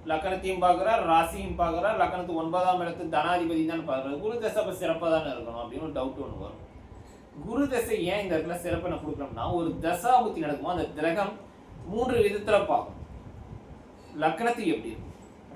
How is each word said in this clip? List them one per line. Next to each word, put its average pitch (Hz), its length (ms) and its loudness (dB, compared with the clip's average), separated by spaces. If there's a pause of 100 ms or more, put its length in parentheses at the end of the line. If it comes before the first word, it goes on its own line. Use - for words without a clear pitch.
(120)
லக்னத்தையும் 185 540 -2
பார்க்குறார், 196 360 4 (100)
ராசியும் 170 500 2
பார்க்குறார், 175 420 2
லக்னத்து 175 380 -2
ஒன்பதாம் 180 420 2
இடத்து 170 320 -6
தனாதிபதி 165 500 2
தான் 160 240 -2
பார்க்குறாரு. 139 300 -2
குரு 220 240 -2
தசை 214 200 0
அப்ப 175 180 -2
சிறப்பா 165 340 0
தானே 151 180 0
இருக்கணும் 117 300 -8
அப்படின்னு 139 240 -8
ஒரு 139 100 -6
டவுட் 131 280 -4
ஒண்ணு - 200 -10
வரும். - 160 -14 (840)
குரு 269 260 2
தசை 220 240 2 (140)
ஏன் 202 120 0
இந்த 180 120 0
இடத்துல 160 300 0
சிறப்பினை 170 380 -2
கொடுக்கணும்னா, 135 500 -6
ஒரு 165 180 2 (100)
தசாபுத்தி 214 640 4
நடக்குமோ 143 300 -2
அந்த 156 120 0 (120)
கிரகம் 190 340 2 (600)
மூன்று 240 220 2 (120)
விதத்துல 208 320 4 (120)
பார்க்கும். - 300 0 (1200)
லக்னத்துக்கு 220 520 2
எப்படி - 180 -8
இருக்கு, - 180 -12 (440)